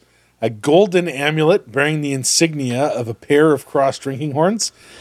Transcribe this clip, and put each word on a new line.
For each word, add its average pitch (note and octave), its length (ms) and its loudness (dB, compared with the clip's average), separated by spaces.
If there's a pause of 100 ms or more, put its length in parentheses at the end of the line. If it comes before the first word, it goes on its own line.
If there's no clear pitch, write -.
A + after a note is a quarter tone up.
(420)
a A#2 80 0
golden E3+ 600 2
amulet D#3 640 0
bearing D3 260 0
the C#3+ 140 -4
insignia C3+ 720 -2
of A#2 240 -4
a A#2 40 -8
pair D3+ 380 2
of C3+ 140 -2
crossed C#3 380 -2
drinking C3+ 280 -6
horns, F3+ 400 0 (300)